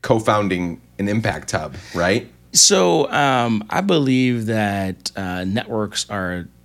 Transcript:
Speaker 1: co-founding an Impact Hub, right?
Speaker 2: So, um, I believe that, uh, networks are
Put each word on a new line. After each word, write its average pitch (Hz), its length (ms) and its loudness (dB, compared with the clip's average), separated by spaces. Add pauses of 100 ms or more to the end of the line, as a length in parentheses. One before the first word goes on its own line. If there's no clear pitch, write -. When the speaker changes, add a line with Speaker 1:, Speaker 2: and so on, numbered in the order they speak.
Speaker 1:
co-founding 101 760 0 (200)
an 101 100 -2
Impact 104 420 -2
Hub, 78 240 -4 (200)
right? 92 360 0 (220)
Speaker 2:
So, 175 580 4
um, 120 600 2
I 175 100 0
believe 131 640 2
that, 101 680 -2
uh, 90 280 -6
networks 107 640 -4
are 90 400 -6 (180)